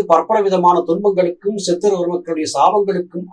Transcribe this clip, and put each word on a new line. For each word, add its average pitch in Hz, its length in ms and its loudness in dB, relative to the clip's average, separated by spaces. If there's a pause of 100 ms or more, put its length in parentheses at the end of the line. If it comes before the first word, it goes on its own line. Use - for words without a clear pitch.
பற்பல 170 360 2
விதமான 185 400 2
துன்பங்களுக்கும் 196 760 -2
சித்திர 180 340 0
உருவங்களுடைய 170 540 -4
சாபங்களுக்கும் 180 840 0